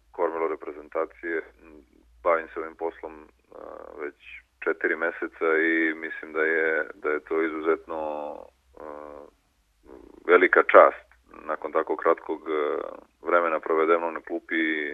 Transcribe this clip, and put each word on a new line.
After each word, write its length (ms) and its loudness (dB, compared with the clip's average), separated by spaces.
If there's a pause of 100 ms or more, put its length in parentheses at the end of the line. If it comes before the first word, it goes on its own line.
(120)
kormilo 360 -2
reprezentacije. 960 -6 (800)
Bavim 320 2
se 60 -8
ovim 160 -12
poslom, 460 -8
e, 40 -20 (760)
već 160 -10 (460)
četiri 320 -2
meseca 520 -4 (240)
i 220 0
mislim 380 -12
da 100 -2
je, 520 0
da 160 -6
je 100 -2
to 220 -2
izuzetno, 580 -2 (360)
e, 460 -20 (1400)
velika 360 8 (100)
čast 340 10 (400)
nakon 260 -8
tako 240 0
kratkog, 520 0
e, 60 -2 (680)
vremena 380 2
provedenog 540 2
na 60 -10
klupi, 420 -4 (320)